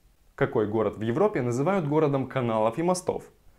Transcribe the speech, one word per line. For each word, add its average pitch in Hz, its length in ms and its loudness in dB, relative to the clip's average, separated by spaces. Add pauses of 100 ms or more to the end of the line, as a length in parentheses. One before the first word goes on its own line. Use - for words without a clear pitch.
(360)
Какой 131 320 0
город 104 300 0
в 101 40 -10
Европе 139 420 0
называют 143 440 0
городом 143 380 2
каналов 117 540 0
и - 20 -2
мостов? 180 420 -2 (360)